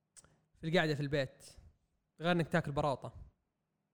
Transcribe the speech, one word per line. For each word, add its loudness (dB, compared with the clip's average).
في -6
القعدة 2
في -4
البيت، -4
غير 2
إنك 2
تاكل 0
براوطة. -4